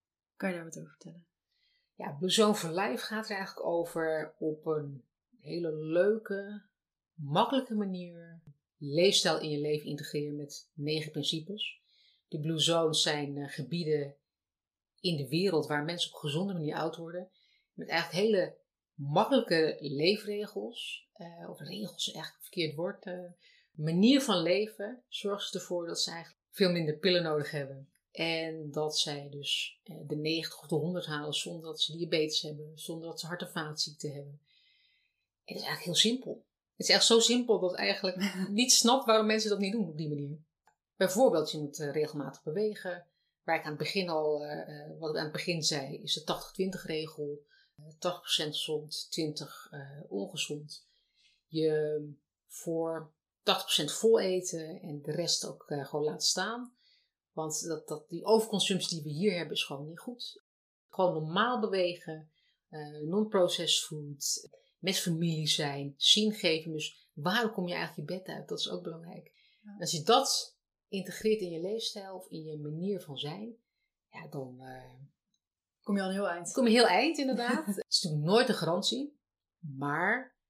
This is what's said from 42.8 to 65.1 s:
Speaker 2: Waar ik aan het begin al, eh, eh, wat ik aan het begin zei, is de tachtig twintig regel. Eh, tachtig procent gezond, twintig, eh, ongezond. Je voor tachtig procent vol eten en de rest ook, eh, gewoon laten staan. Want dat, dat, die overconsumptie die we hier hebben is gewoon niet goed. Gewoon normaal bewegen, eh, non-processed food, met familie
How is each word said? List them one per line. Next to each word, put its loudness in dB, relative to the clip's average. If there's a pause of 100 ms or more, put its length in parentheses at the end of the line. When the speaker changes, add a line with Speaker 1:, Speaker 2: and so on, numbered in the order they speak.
Speaker 2:
Waar 0
ik -2
aan -6
het -6
begin 0
al, 2
eh, -6 (240)
eh, -14
wat -4
ik -2
aan 0
het -6
begin -2
zei, -2
is -2
de -6
tachtig -4
twintig -4
regel. -6 (320)
Eh, -20 (140)
tachtig -4
procent -2
gezond, -6
twintig, -6
eh, -14
ongezond. -8 (580)
Je 0 (380)
voor -4 (300)
tachtig 2
procent 0
vol 6
eten -2
en -10
de -4
rest 0
ook, -12
eh, -4
gewoon -2
laten 0
staan. -2 (600)
Want -4
dat, -6
dat, -8
die -8
overconsumptie 4
die -6
we -4
hier 2
hebben -4
is -2
gewoon -8
niet -14
goed. -12 (460)
Gewoon 4
normaal 0
bewegen, -2 (380)
eh, -12
non-processed 2
food, -6 (300)
met 0
familie 0